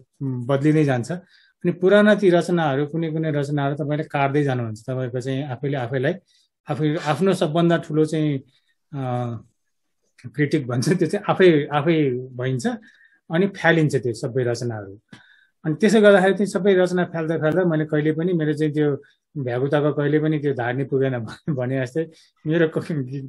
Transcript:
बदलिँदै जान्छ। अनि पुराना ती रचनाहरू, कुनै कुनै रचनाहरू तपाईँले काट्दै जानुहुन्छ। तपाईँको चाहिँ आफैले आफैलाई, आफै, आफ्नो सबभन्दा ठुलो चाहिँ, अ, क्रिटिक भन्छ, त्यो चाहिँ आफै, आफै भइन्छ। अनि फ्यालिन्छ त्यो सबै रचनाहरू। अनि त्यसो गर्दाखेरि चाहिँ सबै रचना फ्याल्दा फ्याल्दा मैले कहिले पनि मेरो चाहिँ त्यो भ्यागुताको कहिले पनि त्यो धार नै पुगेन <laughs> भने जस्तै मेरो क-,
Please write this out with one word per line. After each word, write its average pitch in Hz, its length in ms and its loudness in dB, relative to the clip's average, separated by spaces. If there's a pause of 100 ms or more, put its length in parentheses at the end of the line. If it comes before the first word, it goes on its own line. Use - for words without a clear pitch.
(220)
बदलिँदै 135 640 2
जान्छ। 127 280 -2
अनि - 600 -8
पुराना 202 420 6
ती 202 160 4
रचनाहरू, 160 560 2
कुनै 165 240 -4
कुनै 160 200 -2
रचनाहरू 143 440 -2
तपाईँले 147 300 -4
काट्दै 143 380 0
जानुहुन्छ। 120 440 -4
तपाईँको 127 340 -6
चाहिँ 135 220 -4
आफैले 139 340 -6
आफैलाई, 131 380 -2 (560)
आफै, 151 260 0
आफ्नो 165 380 0
सबभन्दा 170 420 2
ठुलो 156 280 0
चाहिँ, 151 340 -2 (560)
अ, 139 60 -8 (1300)
क्रिटिक 143 320 0
भन्छ, 123 220 -2
त्यो 180 200 2
चाहिँ - 200 -6
आफै, 160 380 6
आफै 151 440 0
भइन्छ। 127 560 -4 (640)
अनि 175 160 2
फ्यालिन्छ 160 500 2
त्यो 120 160 -2
सबै 123 320 -4
रचनाहरू। 113 560 -6 (640)
अनि 156 100 0
त्यसो 214 260 4
गर्दाखेरि 196 320 6
चाहिँ 196 140 0
सबै 190 280 0
रचना 180 300 2
फ्याल्दा 165 340 -4
फ्याल्दा 156 260 0
मैले 156 200 0
कहिले 156 280 0
पनि 165 200 -2
मेरो 156 200 0
चाहिँ 151 200 0
त्यो 147 300 0 (340)
भ्यागुताको 139 560 0
कहिले 147 260 0
पनि 156 200 0
त्यो 139 160 -2
धार 120 200 -4
नै 135 100 -4
पुगेन 131 420 -2
<laughs> - 240 -10
भने 131 300 -2
जस्तै 160 300 -4 (360)
मेरो 160 220 2
क-, 156 160 -6 (440)